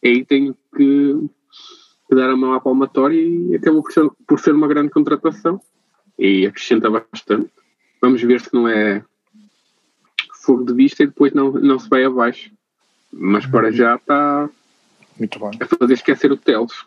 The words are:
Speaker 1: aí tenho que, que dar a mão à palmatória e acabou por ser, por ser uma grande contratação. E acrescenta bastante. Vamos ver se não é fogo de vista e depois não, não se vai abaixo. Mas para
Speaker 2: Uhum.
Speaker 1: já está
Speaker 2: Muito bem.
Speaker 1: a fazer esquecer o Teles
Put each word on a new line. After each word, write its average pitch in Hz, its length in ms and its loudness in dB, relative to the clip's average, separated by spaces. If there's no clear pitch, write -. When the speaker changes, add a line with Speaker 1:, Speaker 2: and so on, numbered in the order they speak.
Speaker 1:
aí 123 220 0
tenho 139 300 -2
que, 143 400 2
que 131 60 4
dar 131 160 2
a 135 40 0
mão 131 180 0
à 143 60 -2
palmatória 135 640 0
e 170 340 -2
acabou 156 280 0
por - 80 -12
ser, 151 180 2
por 143 120 2
ser 151 160 2
uma 151 120 2
grande 147 220 0
contratação. 156 720 -2
E 98 300 2
acrescenta 110 420 -2
bastante. - 640 -4
Vamos 127 220 2
ver 120 180 2
se - 100 -16
não 120 160 0
é 107 360 -2
fogo 127 220 2
de 123 80 -4
vista 139 300 2
e - 40 4
depois 139 260 0
não, 139 180 0
não 139 280 2
se 117 80 -16
vai 131 160 2
abaixo. 127 480 -2
Mas 101 320 -2
para 120 220 0
Speaker 2:
Uhum. 110 60 -2
Speaker 1:
já 120 220 2
está 147 540 -2
Speaker 2:
Muito 107 200 -8
bem. 104 200 -10
Speaker 1:
a - 60 -6
fazer 123 280 0
esquecer - 380 0
o 135 60 -2
Teles - 340 -2